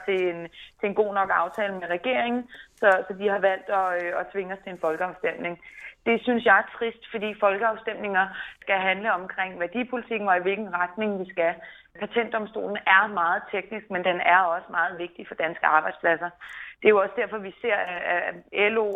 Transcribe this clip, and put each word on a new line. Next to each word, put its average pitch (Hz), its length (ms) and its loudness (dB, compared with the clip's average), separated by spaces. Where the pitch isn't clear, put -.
til 185 240 0
en, 170 180 -6
til 208 100 -2
en 185 60 -4
god 208 180 2
nok 196 200 2
aftale 190 400 0
med 175 140 -8
regeringen, 240 640 -2
så, 190 320 6
så 196 120 -6
de 208 80 0
har 196 120 2
valgt 190 300 0
at, 185 340 0
øh, 175 160 -4
at 180 120 -6
tvinge 190 220 -6
os 185 100 -10
til 190 80 -12
en 175 160 -8
folkeafstemning. 170 720 -4
Det 226 160 4
synes 233 240 2
jeg 202 120 8
er - 200 -2
trist, 226 340 -6
fordi 214 280 -6
folkeafstemninger 202 880 0
skal 196 140 0
handle 190 380 0
omkring 185 460 -6
værdipolitikken 220 680 -4
og 180 100 6
i 180 40 0
hvilken 196 320 -2
retning 185 460 -2
vi 185 100 -8
skal. 170 240 0
Patentdomstolen 208 800 -4
er 190 300 4
meget 185 340 0
teknisk, 202 380 -6
men 185 140 -4
den 185 180 0
er 175 180 6
også 175 300 0
meget 175 280 -2
vigtig 180 300 -10
for - 80 -14
danske 165 300 -2
arbejdspladser. 170 640 2
Det - 60 0
er 214 100 8
jo 196 60 6
også 196 160 -2
derfor, 214 200 -4
vi 196 240 -12
ser, 220 140 0
at 175 600 -2
L 226 40 -2
O 214 180 2